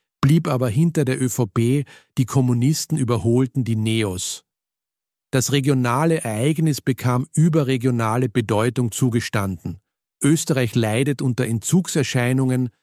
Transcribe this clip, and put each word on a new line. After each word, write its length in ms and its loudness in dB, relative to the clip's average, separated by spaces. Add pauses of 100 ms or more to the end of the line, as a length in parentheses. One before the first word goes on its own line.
(200)
blieb 260 4
aber 220 0
hinter 360 2
der 160 -2
Ö 80 0
V 180 -2
P, 380 0 (320)
die 100 2
Kommunisten 680 0
überholten 680 0
die 100 -2
Neos. 680 -4 (880)
Das 180 0
regionale 720 2
Ereignis 580 0
bekam 540 0
überregionale 920 2
Bedeutung 640 0
zugestanden. 880 -2 (420)
Österreich 540 0
leidet 460 -2
unter 220 0
Entzugserscheinungen, 1200 0 (140)